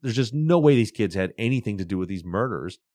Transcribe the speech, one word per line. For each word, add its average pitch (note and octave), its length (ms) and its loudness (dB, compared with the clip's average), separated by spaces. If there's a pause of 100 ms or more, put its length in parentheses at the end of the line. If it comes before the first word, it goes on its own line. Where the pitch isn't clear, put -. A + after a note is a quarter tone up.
There's A#2+ 140 -4
just B2 180 0
no D#3 260 2
way D3 160 6
these A2+ 160 2
kids F#2+ 240 -2
had F#2 220 -2
anything A#2 420 -2
to F#2+ 60 -4
do F#2 120 -4
with F#2 100 -4
these F#2 160 -8
murders F2+ 560 -4 (160)